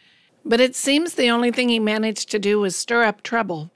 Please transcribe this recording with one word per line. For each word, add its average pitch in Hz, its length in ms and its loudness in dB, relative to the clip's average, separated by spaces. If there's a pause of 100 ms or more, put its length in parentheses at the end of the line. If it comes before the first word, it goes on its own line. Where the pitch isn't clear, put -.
(480)
But 233 140 2
it 254 160 2
seems 302 380 0
the 247 140 2
only 240 220 2
thing 247 160 -2
he 240 100 2
managed 214 540 -2
to 214 80 -2
do 208 220 2
was 190 120 0
stir 233 300 0
up 208 180 0
trouble. 180 540 -4